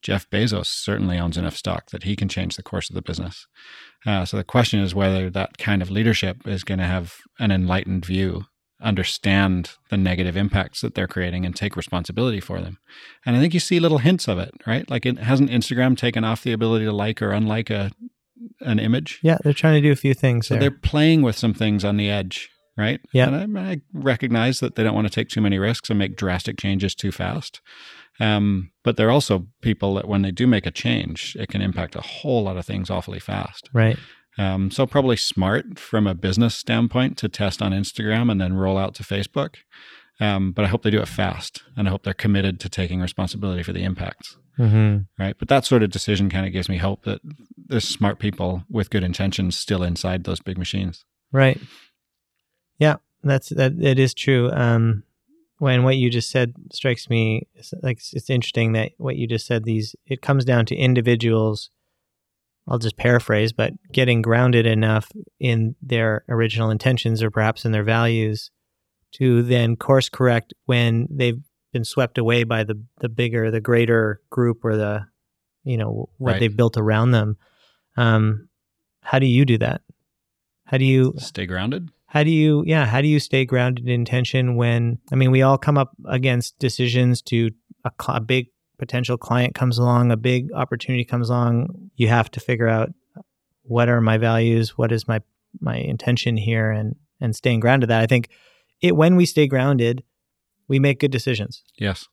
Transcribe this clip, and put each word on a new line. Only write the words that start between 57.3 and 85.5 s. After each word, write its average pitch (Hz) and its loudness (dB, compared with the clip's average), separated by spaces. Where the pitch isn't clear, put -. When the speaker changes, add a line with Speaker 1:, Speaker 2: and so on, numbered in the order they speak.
Speaker 2:
it's, - -18
like, 127 -2
it's, - -18
it's - -10
interesting 117 0
that 110 -2
what 131 -6
you 120 -4
just 113 -4
said, 117 -2
these, 110 -4
it 135 -8
comes 139 2
down 120 2
to - -4
individuals, 117 2
I'll 123 -2
just 113 -4
paraphrase, 113 2
but 113 -2
getting 123 2
grounded 117 4
enough 110 2
in 117 0
their 113 0
original 113 0
intentions 113 0
or 110 0
perhaps 110 0
in 113 0
their 107 0
values 113 0
to 123 4
then 120 2
course 135 2
correct 120 0
when 120 2
they've 123 0
been 117 -2
swept - -2
away 120 2
by 113 0
the, 107 -6
the 123 -4
bigger, 113 0
the 113 -2
greater 113 2
group 120 0
or 110 0
the, 104 -2
you 127 -2
know, 110 -4
what 127 -2
Speaker 1:
Right. 95 0
Speaker 2:
they've 107 0
built 120 2
around 110 2
them. 107 2
Um, 110 2
how - 0
do 135 4
you 127 6
do 120 4
that? 113 -2
How - -2
do 131 2
you 131 4
Speaker 1:
Stay 95 -10
grounded? 117 -6
Speaker 2:
How 151 2
do 156 2
you, 151 4
yeah, 160 2
how 117 0
do 147 2
you 151 4
stay 135 0
grounded 123 0
in 123 0
intention 123 0
when, 120 0
I 135 0
mean, 131 4
we 131 6
all 135 6